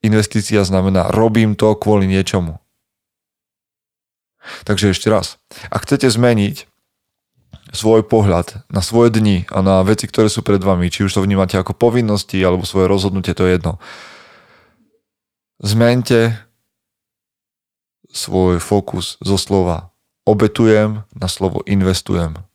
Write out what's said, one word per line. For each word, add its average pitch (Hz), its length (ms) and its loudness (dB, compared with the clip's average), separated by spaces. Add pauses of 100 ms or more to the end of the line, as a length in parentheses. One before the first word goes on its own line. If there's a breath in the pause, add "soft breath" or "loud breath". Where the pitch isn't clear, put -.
Investícia 107 560 0
znamená, 92 480 0
robím 110 480 2
to 107 160 2
kvôli 101 320 0
niečomu. 92 560 -2 (2000 loud breath)
Takže 101 260 0
ešte - 160 -4
raz, 101 300 -2 (320 loud breath)
ak - 160 -8
chcete 135 240 2
zmeniť 113 560 0 (1040)
svoj 110 320 4
pohľad 101 640 0
na 95 160 -2
svoje 117 300 4
dni 101 340 0
a 95 160 -2
na 95 160 4
veci, 104 240 0
ktoré 107 240 2
sú - 160 -6
pred 101 160 2
vami, 90 320 0
či 101 140 -2
už - 80 -4
to 95 100 0
vnímate 95 320 0
ako 92 160 -4
povinnosti 110 680 0
alebo 90 240 0
svoje 95 240 0
rozhodnutie, 95 420 -2
to 92 140 0
je 90 100 2
jedno. 82 220 -4 (1800 loud breath)
Zmeňte 117 760 2 (1800)
svoj 92 460 0
fokus 98 640 -4
zo 98 160 0
slova 90 560 -2 (320)
obetujem 107 880 2
na 92 160 -6
slovo 95 320 -4
investujem. 92 760 -2 (180)